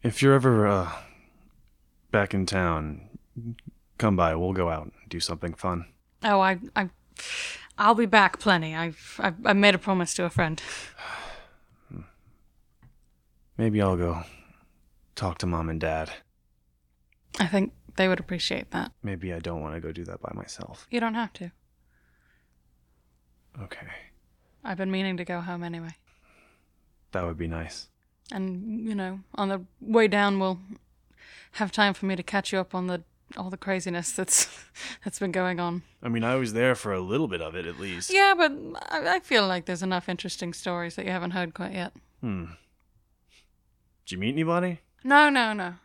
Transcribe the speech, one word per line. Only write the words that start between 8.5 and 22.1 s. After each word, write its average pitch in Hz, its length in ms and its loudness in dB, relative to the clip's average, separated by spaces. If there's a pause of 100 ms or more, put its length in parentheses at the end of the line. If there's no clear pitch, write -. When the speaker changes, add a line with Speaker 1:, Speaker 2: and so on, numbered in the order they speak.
Speaker 2:
I've, 160 480 -6
I've, 185 120 2 (100)
I've 202 140 6
made 202 160 8
a 185 40 2
promise 180 360 0
to 180 100 0
a 170 60 0
friend. 160 320 0 (1300)
<sighs> 85 100 -14 (1600)
Speaker 1:
Maybe 107 240 4
I'll 95 160 4
go 85 240 0 (920)
talk 92 220 -4
to - 80 -4
Mom 82 220 0
and 80 100 -2
Dad. 80 320 -2 (1300)
Speaker 2:
I 196 80 2
think 190 260 0 (240)
they 190 120 4
would 180 120 2
appreciate - 500 -6
that. - 220 -6 (100)
Speaker 1:
Maybe 90 320 -8
I 82 40 -8
don't 85 220 -6
wanna 78 200 -8
go 80 120 -10
do 85 140 -10
that - 160 -12
by - 120 -10
myself. - 560 -14
Speaker 2:
You 240 100 -2
don't 226 120 -2
have 226 220 -6
to. 175 180 -14 (2000)